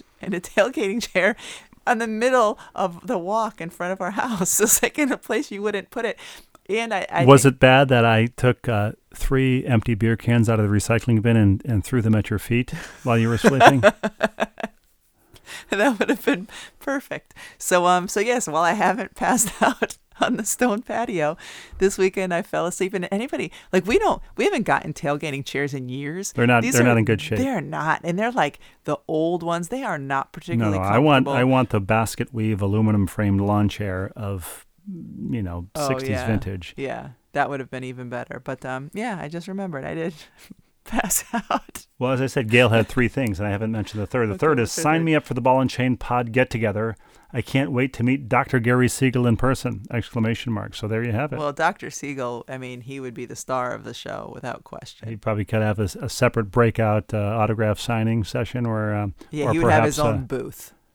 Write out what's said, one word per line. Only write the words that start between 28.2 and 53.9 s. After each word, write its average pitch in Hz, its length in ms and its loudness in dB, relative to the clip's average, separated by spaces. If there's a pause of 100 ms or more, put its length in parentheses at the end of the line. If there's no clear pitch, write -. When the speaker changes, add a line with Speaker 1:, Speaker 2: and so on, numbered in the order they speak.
Speaker 1:
like, 156 280 -2 (240)
the 147 140 -4 (100)
old 165 360 -2
ones. 170 260 -4
They 262 140 -6
are 185 140 -4
not 135 300 -4
Speaker 2:
No, - 40 -20
Speaker 1:
particularly 110 460 -2
Speaker 2:
no, 92 60 -2
I 101 160 2
want, 139 260 6
Speaker 1:
comfortable. 139 140 0
Speaker 2:
I 123 40 4
want 131 280 2
the 107 100 2
basket 110 520 -2
weave 110 280 -2
aluminum 104 460 2
framed 101 340 0
lawn 104 260 2
chair 95 480 -6
of, 101 500 -10 (640)
you 120 120 -2
know, 87 340 -6
Speaker 1:
Oh, 147 120 -2
Speaker 2:
sixties 135 240 -2
Speaker 1:
yeah. 127 160 -2
Speaker 2:
vintage. 98 500 -4
Speaker 1:
Yeah, 135 320 -8 (240)
that 139 160 0
would 139 100 -6
have 127 120 -12
been 127 120 -10
even 127 260 -12
better. 120 340 -10
But, 135 220 -10
um, 131 280 -8
yeah, 214 260 -6
I 147 80 -10
just 165 200 -10
remembered 185 380 -8
I - 100 -8
did 165 180 -6 (360)
<laughs> - 340 -20
pass - 400 -4 (260)
out. - 380 -6 (100)
Speaker 2:
Well, 127 140 -2
as 127 100 0
I 135 40 0
said, 120 240 -2
Gail 120 200 8
had 110 200 4
three 123 180 2
things, 107 320 -2
and 104 80 -2
I 101 40 -2
haven't 110 200 -2
mentioned 107 320 -6
the 92 40 -6
third. 120 200 0
The 101 60 -2
Speaker 1:
Okay, 95 60 -6
Speaker 2:
third 147 200 2
is 117 40 2
Speaker 1:
what's - 120 -4
the 165 60 -6
Speaker 2:
"Sign 160 180 2
Speaker 1:
third? 165 60 0
Speaker 2:
me 156 100 2
up 147 80 2
for - 100 -10
the 123 80 -2
ball 131 200 4
and 127 80 2
chain 123 260 0
pod 120 380 -2
get 127 160 2
together. 110 480 -2 (340)
I 123 100 -2
can't 139 300 -2
wait 131 220 0
to 120 100 -4
meet 131 240 0
Doctor 123 320 2
Gary 123 300 4
Siegel 123 360 0
in 117 120 4
person!" 120 520 -2
Exclamation 117 640 -4
mark. 101 240 -6
So - 140 -8
there 110 120 -2
you 117 120 -2
have 139 180 -2
it. 135 80 -6
Speaker 1:
Well, 147 140 -4
Doctor 160 360 -2
Siegel, 131 600 -8
I 131 80 -8
mean, 123 240 -12
he 135 180 -12
would 127 140 -10
be 123 120 -10
the 117 120 -12
star 123 360 -4
of 110 120 -10
the 120 80 -12